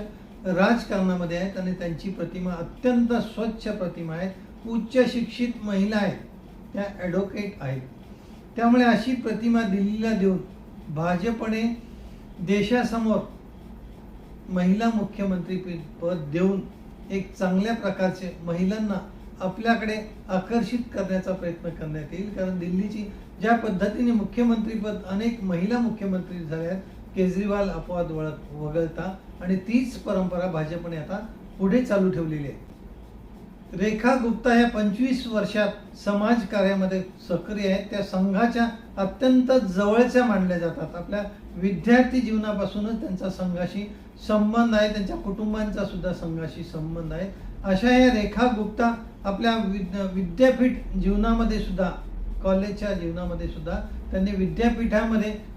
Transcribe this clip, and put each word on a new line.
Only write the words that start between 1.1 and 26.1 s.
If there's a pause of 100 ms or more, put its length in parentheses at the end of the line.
आहेत
आणि
त्यांची
प्रतिमा
अत्यंत
स्वच्छ
प्रतिमा
आहे, (400)
उच्च
शिक्षित (140)
महिला
आहेत, (540)
त्या (180)
ॲडव्होकेट
आहेत. (760)
त्यामुळे
अशी
प्रतिमा
दिल्लीला
देऊन (560)
भाजपने (560)
देशासमोर (1300)
महिला
मुख्यमंत्री (460)
पद
देऊन (500)
एक
चांगल्या
प्रकारचे
महिलांना (320)
आपल्याकडे (320)
आकर्षित
करण्याचा
प्रयत्न
करण्यात
येईल.
कारण
दिल्लीची (280)
ज्या
पद्धतीने
मुख्यमंत्रीपद (160)
अनेक
महिला
मुख्यमंत्री